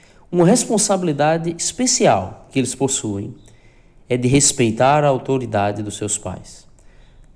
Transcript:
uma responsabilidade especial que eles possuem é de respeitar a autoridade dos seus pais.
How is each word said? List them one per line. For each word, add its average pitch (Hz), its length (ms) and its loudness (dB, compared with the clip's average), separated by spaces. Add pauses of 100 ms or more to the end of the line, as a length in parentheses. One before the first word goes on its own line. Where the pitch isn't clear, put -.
(320)
uma 175 160 4
responsabilidade 170 1080 0
especial 139 920 0
que - 80 -6
eles 123 160 -2
possuem 110 640 -4 (720)
é 123 100 -2
de 123 100 0
respeitar 131 760 2
a 143 60 4
autoridade 110 760 -2
dos 101 140 -10
seus 104 200 -6
pais. - 480 -14 (720)